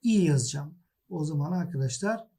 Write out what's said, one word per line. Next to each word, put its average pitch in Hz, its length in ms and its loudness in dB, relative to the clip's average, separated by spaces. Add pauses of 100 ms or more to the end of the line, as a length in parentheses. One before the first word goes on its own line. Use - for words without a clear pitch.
I 220 220 4
yazacağım. 143 540 0 (300)
O 165 160 -4
zaman 151 280 -2
arkadaşlar 180 760 -2 (120)